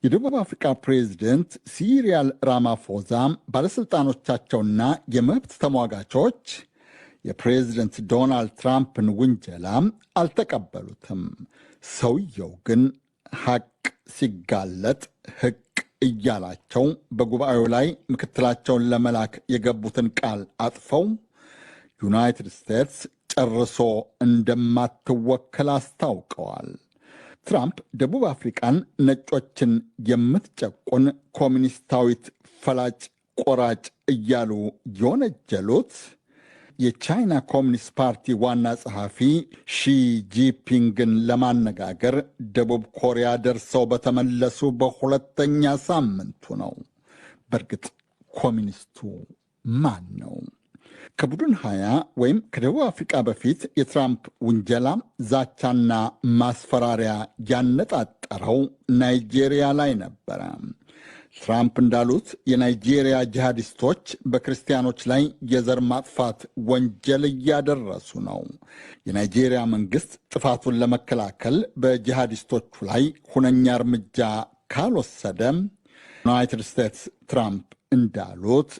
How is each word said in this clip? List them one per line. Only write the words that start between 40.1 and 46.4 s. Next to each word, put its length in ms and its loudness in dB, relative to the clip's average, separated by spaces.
ጂፒንግን 840 2
ለማነጋገር 920 0
ደቡብ 440 0
ኮሪያ 340 0
ደርሰው 500 0
በተመለሱ 880 0
በሁለተኛ 1040 0
ሳምንቱ 800 -4